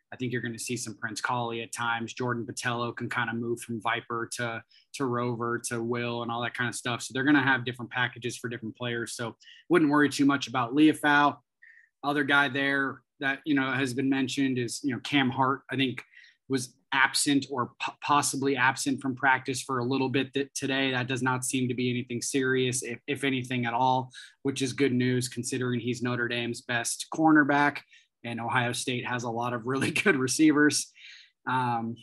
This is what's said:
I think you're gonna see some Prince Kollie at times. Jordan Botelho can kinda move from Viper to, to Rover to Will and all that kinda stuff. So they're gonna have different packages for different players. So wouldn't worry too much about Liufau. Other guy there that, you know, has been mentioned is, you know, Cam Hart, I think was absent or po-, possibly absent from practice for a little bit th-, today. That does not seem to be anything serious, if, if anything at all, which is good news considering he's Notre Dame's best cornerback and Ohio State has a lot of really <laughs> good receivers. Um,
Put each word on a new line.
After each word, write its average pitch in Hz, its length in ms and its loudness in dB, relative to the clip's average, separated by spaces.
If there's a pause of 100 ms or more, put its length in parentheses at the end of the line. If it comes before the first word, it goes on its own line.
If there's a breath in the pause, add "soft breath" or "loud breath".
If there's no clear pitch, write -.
(120)
I 110 40 -14
think 123 160 -4
you're 117 100 -2
gonna 113 160 -6
see 123 180 -6
some 110 200 -8
Prince 107 240 -8
Kollie 117 420 -4
at 110 100 -12
times. 117 420 -4
Jordan 120 300 -2
Botelho 120 520 -4
can 117 120 -8
kinda 117 240 -2
move 117 280 -4
from 117 200 -8
Viper 117 520 -4
to, 113 300 -6 (320 soft breath)
to 143 100 -4
Rover 120 640 -2
to 120 160 -4
Will 120 400 -4
and 117 100 -6
all 120 100 -4
that 117 120 -6
kinda 120 180 -2
stuff. 120 300 -6
So - 100 -12
they're 131 100 -2
gonna 143 200 6
have 127 220 2
different 123 280 -8
packages 120 440 -4
for 120 120 -10
different 113 280 -8
players. 120 380 -6
So 113 220 -8 (320 soft breath)
wouldn't 156 220 6
worry 147 180 6
too 135 160 2
much 139 240 2
about 120 260 -2
Liufau. 147 640 6 (640 soft breath)
Other 143 220 0
guy 143 240 4
there 139 540 0 (180)
that, 139 240 -2
you 151 100 2
know, 135 180 2
has 127 220 0
been 135 140 0
mentioned 135 500 0
is, 117 240 -4
you 139 100 -2
know, - 80 -4
Cam 135 300 2
Hart, 135 400 0
I 127 60 -4
think 127 260 0 (460 soft breath)
was 131 260 -4 (180)
absent 135 580 2
or 123 300 -4
po-, - 200 -6
possibly 139 560 2
absent 131 460 0
from 127 140 -4
practice 131 440 2
for 127 200 -2
a 120 40 -2
little 131 240 0
bit 131 240 -2
th-, 139 220 -2
today. 135 380 -2
That 123 160 -2
does 131 120 -2
not 127 240 0
seem 127 220 0
to 123 80 -2
be 123 160 0
anything 120 320 -4
serious, 127 640 0
if, 120 240 -8
if 143 160 -2
anything 127 420 -2
at 117 80 -2
all, 127 380 2 (320 loud breath)
which 135 180 -2
is 123 100 -2
good 135 200 2
news 123 360 2
considering 123 520 -4
he's 117 200 -4
Notre 120 280 -2
Dame's 117 320 -4
best - 520 -4
cornerback 143 640 6 (440 soft breath)
and 117 180 -6
Ohio 120 320 0
State 123 320 -4
has 123 200 -4
a 123 60 -4
lot 120 220 -2
of 117 140 -4
really 131 240 0
<laughs> 156 120 -2
good 185 140 4
receivers. 143 760 4 (560 loud breath)
Um, 120 540 -2